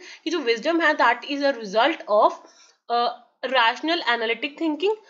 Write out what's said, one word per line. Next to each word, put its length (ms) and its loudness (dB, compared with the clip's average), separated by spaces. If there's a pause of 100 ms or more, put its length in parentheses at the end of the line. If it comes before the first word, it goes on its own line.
(240)
कि 60 -4
जो 80 -2
विजडम 420 -2
है 140 4
that 260 2
is 220 -6
a 100 2
result 580 0
of, 220 4 (580)
अ, 340 -2 (200)
रैशनल 640 0
एनालिटिक 520 -2
थिंकिंग 360 0 (140)